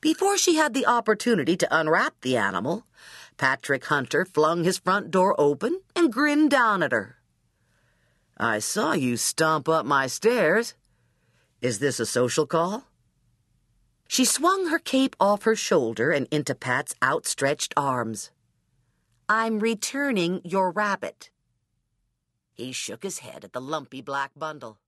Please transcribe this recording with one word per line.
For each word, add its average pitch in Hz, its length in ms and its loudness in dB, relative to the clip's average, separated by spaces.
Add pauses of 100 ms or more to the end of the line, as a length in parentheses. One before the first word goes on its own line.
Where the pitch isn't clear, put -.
Before 381 360 2
she 359 160 2
had 302 220 2
the 262 100 0
opportunity 214 720 2
to - 180 0
unwrap 160 460 2
the 127 160 0
animal, 104 480 -2 (500)
Patrick 135 500 0
Hunter 147 380 0
flung 165 400 0
his 185 140 0
front 190 320 -2
door 185 320 2
open 196 400 0 (140)
and 330 180 2
grinned 294 380 4
down 226 320 4
at 139 80 0
her. 110 280 -4 (1200)
"I 110 200 0
saw - 340 -2
you 127 240 0
stomp 156 500 0
up 160 180 2
my 135 220 2
stairs. 220 680 2 (840)
Is 117 200 -2
this 135 200 -2
a 117 60 0
social 127 420 0
call?" 180 380 -2 (1200)
She - 160 0
swung 359 440 2
her 320 120 0
cape 262 400 0
off 202 240 2
her 220 140 2
shoulder 123 540 0
and 127 200 0
into 143 240 -2
Pat's 127 480 -4
outstretched - 720 -2
arms. 123 560 -2 (960)
"I'm 226 320 0
returning 214 840 -2
your 185 260 0
rabbit." - 600 -4 (1200)
He 127 180 -12
shook - 320 -10
his 190 160 -10
head - 240 -18
at 101 80 -20
the 127 100 -8
lumpy 135 400 -8
black 139 360 -6
bundle. 143 500 -12